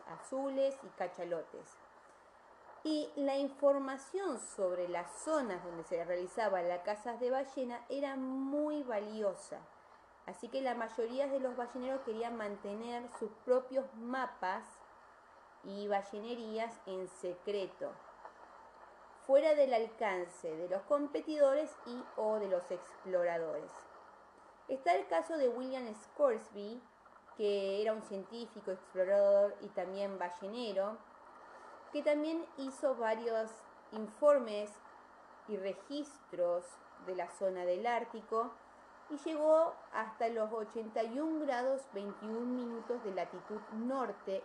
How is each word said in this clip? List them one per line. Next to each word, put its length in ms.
azules 760
y 40
cachalotes. 800
Y 320
la 220
información 1000
sobre 500
las 200
zonas 400
donde 220
se 180
realizaba 600
la 200
caza 300
de 180
ballena 560
era 300
muy 680
valiosa. 760
Así 240
que 100
la 160
mayoría 520
de 120
los 160
balleneros 460
querían 340
mantener 720
sus 120
propios 480
mapas 720
y 240
ballenerías 880
en 200
secreto, 840
fuera 280
del 180
alcance 840
de 100
los 140
competidores 920
y 180
o 220
de 100
los 200
exploradores. 1000
Está 280
el 120
caso 300
de 120
William 440
Scoresby, 880
que 460
era 100
un 120
científico, 680
explorador 880
y 100
también 480
ballenero, 800
que 100
también 440
hizo 400
varios 560
informes 800
y 80
registros 1080
de 100
la 160
zona 340
del 200
Ártico 640
y 80
llegó 560
hasta 380
los 240
ochenta 500
y 160
un 260
grados 360
veintiún 640
minutos 480
de 100
latitud 460
norte 720